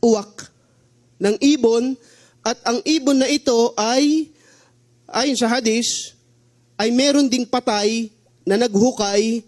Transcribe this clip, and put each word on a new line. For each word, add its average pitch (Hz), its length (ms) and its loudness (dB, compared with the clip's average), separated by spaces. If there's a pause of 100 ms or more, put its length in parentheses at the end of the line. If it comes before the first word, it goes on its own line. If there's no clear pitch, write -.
Uwak. 214 500 -2 (680)
Ng 196 160 2
ibon. 254 560 2 (480)
At 226 240 -4
ang 233 160 -2
ibon 277 400 0
na 269 80 0
ito 240 480 0
ay, 285 560 0 (720)
ayon 254 320 -2
sa 233 100 0
hadis, 233 720 -4 (580)
ay 220 140 -2
meron 277 400 2
ding 247 160 -4
patay 226 640 -2 (320)
na 196 160 0
naghukay 220 880 0